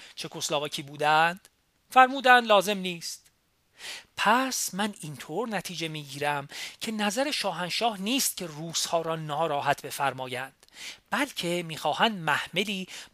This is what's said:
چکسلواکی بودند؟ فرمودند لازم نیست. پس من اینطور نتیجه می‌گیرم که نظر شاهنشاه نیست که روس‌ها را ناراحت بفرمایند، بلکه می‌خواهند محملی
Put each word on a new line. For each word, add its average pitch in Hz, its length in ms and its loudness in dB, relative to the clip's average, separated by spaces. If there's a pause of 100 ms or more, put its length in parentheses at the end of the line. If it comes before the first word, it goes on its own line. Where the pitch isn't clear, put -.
(160)
چکسلواکی 151 680 -4
بودند؟ 151 680 2 (420)
فرمودند 254 580 8
لازم 202 300 6
نیست. 180 540 -8 (840)
پس 247 560 2
من 202 280 -4
اینطور 156 460 -8
نتیجه 170 400 -6
می‌گیرم 143 600 -4 (340)
که 226 100 -4
نظر 214 400 0
شاهنشاه 185 680 -2
نیست 240 360 -2
که 185 80 -8
روس‌ها 160 560 -2
را 165 140 -2
ناراحت 147 680 0
بفرمایند، 131 720 -4 (560)
بلکه 180 540 -2
می‌خواهند 165 540 0
محملی 180 680 -2 (260)